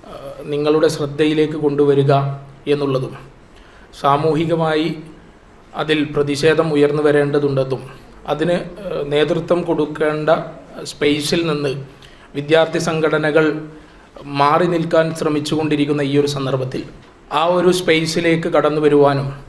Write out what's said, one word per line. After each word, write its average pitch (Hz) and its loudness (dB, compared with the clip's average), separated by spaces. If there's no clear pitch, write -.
ആ, - -16
നിങ്ങളുടെ 151 2
ശ്രദ്ധയിലേക്ക് 151 0
കൊണ്ടുവരിക 143 2
എന്നുള്ളതും 139 -2
സാമൂഹികമായി 160 0
അതിൽ 156 0
പ്രതിഷേധം 147 2
ഉയർന്നു 143 2
വരേണ്ടതുണ്ടെന്നും 143 0
അതിന്, 160 0
ആ, 156 -6
നേതൃത്വം 165 0
കൊടുക്കേണ്ട 151 -2
സ്പേസിൽ 147 0
നിന്ന് 143 -2
വിദ്യാർത്ഥി 160 2
സംഘടനകൾ 156 0
മാറി 160 4
നിൽക്കാൻ 165 2
ശ്രമിച്ചുകൊണ്ടിരിക്കുന്ന 151 -2
ഈ 139 -2
ഒരു 143 0
സന്ദർഭത്തിൽ 131 -4
ആ 160 2
ഒരു 180 4
സ്പേസിലേക്ക് 165 0
കടന്നു 151 2
വരുവാനും 143 4